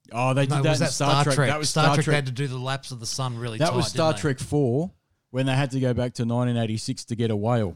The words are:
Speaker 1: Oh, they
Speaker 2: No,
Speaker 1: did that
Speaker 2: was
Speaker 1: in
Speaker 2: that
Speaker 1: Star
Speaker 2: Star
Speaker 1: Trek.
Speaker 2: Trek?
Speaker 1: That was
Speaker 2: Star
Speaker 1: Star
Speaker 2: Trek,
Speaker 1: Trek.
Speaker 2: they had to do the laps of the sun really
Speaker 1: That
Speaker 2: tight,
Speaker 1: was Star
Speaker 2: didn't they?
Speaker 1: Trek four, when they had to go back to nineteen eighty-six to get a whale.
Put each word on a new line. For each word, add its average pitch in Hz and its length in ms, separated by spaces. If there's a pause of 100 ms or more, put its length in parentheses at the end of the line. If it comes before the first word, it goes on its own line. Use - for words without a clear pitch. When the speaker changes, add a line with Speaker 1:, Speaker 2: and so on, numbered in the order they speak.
(120)
Speaker 1:
Oh, 127 220
they 139 140
Speaker 2:
No, 131 100
Speaker 1:
did 139 80
that 156 60
Speaker 2:
was 156 80
Speaker 1:
in 165 60
Speaker 2:
that 143 60
Speaker 1:
Star 143 200
Speaker 2:
Star 143 140
Speaker 1:
Trek. 139 100
Speaker 2:
Trek? 135 140
Speaker 1:
That 151 100
was 147 100
Speaker 2:
Star 156 160
Speaker 1:
Star 143 120
Speaker 2:
Trek, 147 80
Speaker 1:
Trek. 151 80
Speaker 2:
they 147 40
had 139 100
to 131 40
do 131 160
the 127 100
laps 135 340
of 123 80
the 113 60
sun 123 320
really 113 220
Speaker 1:
That 160 100
Speaker 2:
tight, 175 60
Speaker 1:
was 175 120
Star 160 260
Speaker 2:
didn't - 40
they? - 40
Speaker 1:
Trek 139 180
four, 143 520 (400)
when 131 160
they 131 80
had 135 160
to 131 100
go 123 120
back 123 200
to 120 120
nineteen 120 300
eighty-six 113 500
to 117 120
get 113 140
a 107 40
whale. 104 400